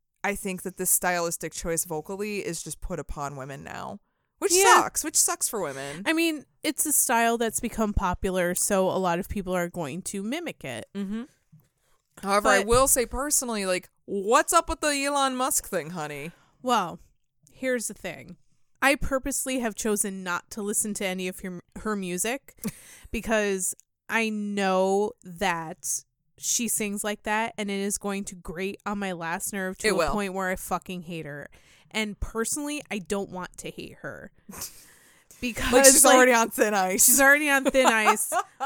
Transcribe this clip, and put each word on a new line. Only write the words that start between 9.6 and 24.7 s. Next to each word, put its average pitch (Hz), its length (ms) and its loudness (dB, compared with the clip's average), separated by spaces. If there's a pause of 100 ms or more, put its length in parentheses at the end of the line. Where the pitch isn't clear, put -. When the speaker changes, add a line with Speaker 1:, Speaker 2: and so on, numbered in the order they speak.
Speaker 2:
going 170 340 -8
to 196 200 -8
mimic 269 420 -8
it. 117 300 -10
Speaker 1:
Mm-hmm. 202 280 -8 (1000)
However, 202 260 2
I 202 120 6
Speaker 2:
But 202 60 -2
Speaker 1:
will 247 200 6
say 262 200 2
personally, 240 600 -2
like, 185 220 -2 (160)
what's 208 480 2
up 339 160 4
with 320 120 -4
the 302 80 0 (160)
Elon 277 320 0
Musk 254 300 -2
thing, 160 240 -6
honey? 151 420 -10 (300)
Speaker 2:
Well, 202 360 0 (520)
here's 254 380 -4
the 208 60 -12
thing. 165 420 -12 (460)
I 277 120 6
purposely 269 680 -2
have 226 140 -2
chosen 202 500 -2
not 175 260 -6
to 220 120 -10
listen 202 320 -2
to 202 120 -4
any 185 220 -2
of 180 120 -10
her, 185 200 -10 (160)
her 214 200 -4
music 190 580 -6 (300)
Speaker 1:
<laughs> - 260 -20
Speaker 2:
because 208 640 -2 (340)
I 220 220 0
know 202 840 0 (100)